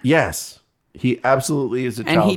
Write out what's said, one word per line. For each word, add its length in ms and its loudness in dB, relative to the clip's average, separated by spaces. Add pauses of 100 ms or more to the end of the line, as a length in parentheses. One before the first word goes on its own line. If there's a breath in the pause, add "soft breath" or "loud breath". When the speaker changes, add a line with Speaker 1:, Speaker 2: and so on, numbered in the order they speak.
Speaker 1:
Yes. 560 0 (340)
He 300 -2
absolutely 640 0
is 140 -6
a 20 -8
Speaker 2:
And 140 -2
Speaker 1:
child 100 4
Speaker 2:
he 120 4